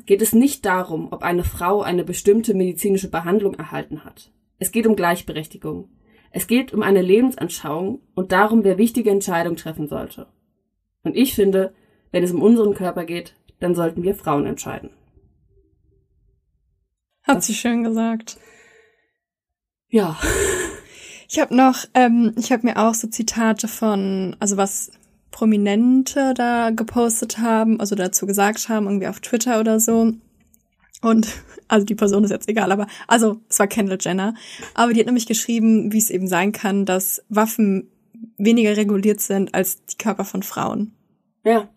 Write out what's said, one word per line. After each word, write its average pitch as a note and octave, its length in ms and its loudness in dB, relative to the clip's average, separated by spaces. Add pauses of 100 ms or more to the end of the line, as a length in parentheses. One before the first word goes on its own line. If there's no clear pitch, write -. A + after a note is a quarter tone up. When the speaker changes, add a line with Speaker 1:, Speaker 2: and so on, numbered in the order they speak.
Speaker 1:
geht G3 160 2
es A3 100 0
nicht C4 320 4
darum, F#3 480 -4
ob - 120 -10
eine F3 200 0
Frau F#3+ 380 -2
eine F3+ 220 -2
bestimmte G#3 500 2
medizinische F#3+ 560 0
Behandlung F3+ 460 0
erhalten D#3 500 -12
hat. - 260 -20 (280)
Es - 120 -6
geht A3+ 140 0
um A3 100 4
Gleichberechtigung. E3+ 960 -4 (420)
Es - 140 -8
geht B3+ 260 0
um G#3 120 -2
eine G3 180 4
Lebensanschauung F#3 1000 0 (120)
und F#3 180 -6
darum, G#3+ 320 4
wer F#3 140 2
wichtige A3+ 320 0
Entscheidungen F3 480 -2
treffen D#3+ 300 -10
sollte. - 400 -12 (760)
Und E3 120 -6
ich C4 180 2
finde, F#3+ 400 2 (380)
wenn F3 120 0
es F3+ 80 0
um F3 120 0
unseren G#3+ 320 4
Körper F3 300 -6
geht, E3+ 300 -10 (240)
dann F3+ 140 0
sollten E3+ 300 -2
wir G3 100 0
Frauen D3+ 320 -2
entscheiden." - 460 -10 (2250)
Speaker 2:
Hat C#4 140 2
Speaker 1:
Das F3+ 100 -4
Speaker 2:
sie G#3+ 80 -4
schön A#3+ 280 -2
gesagt. A3+ 540 -4 (1500)
Speaker 1:
Ja. F#3 280 0 (1120)
Speaker 2:
Ich - 120 -4
hab C#4+ 100 0
noch, B3+ 360 4 (100)
ähm, A#3 420 4
ich A#3+ 140 -4
hab A#3+ 120 2
mir A#3+ 140 0
auch A3 160 2
so A3 140 -6
Zitate A3+ 600 -2
von, G3 720 -2
also G3+ 180 -2
was - 340 -4 (400)
Prominente B3 1040 2
da A#3+ 340 0
gepostet A3+ 720 -2
haben, A3+ 400 2
also G#3 160 -4
dazu F#3 320 -2
gesagt G3+ 420 0
haben, G#3+ 160 -2
irgendwie G3 220 -2
auf G3+ 140 -8
Twitter A#3 380 -2
oder A3 200 2
so. A3+ 340 2 (880)
Und, A3+ 260 2 (220)
<laughs> - 180 -20
also G#3+ 160 4
die G#3 120 -4
Person G3+ 280 2
ist G3+ 60 2
jetzt - 180 -4
egal, G3+ 240 0
aber, G3+ 140 0 (220)
also A3 420 2
es - 80 0
war G#3 80 4
Kendall G3 340 -2
Jenner. F#3+ 360 -2 (400)
Aber A#3 180 2
die A3+ 60 4
hat A3 80 2
nämlich A#3+ 180 0
geschrieben, A3 680 2
wie A3 60 0
es G#3 140 0
eben F#3 160 -2
sein F#3 240 0
kann, G3 340 -2
dass F#3 420 -2
Waffen G#3 600 0 (480)
weniger G#3+ 400 4
reguliert G#3 420 2
sind G3 360 -2
als F#3 300 -4
die - 120 -14
Körper G3+ 280 -4
von G3 180 -8
Frauen. - 500 -6 (500)
Speaker 1:
Ja. A3 340 2